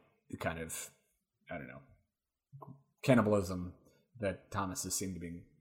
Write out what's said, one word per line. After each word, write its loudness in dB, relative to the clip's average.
the -6
kind -2
of, -6
I -6
don't -10
know, -14
cannibalism 4
that -2
Thomas -2
is -2
seem -2
to -8
be, -8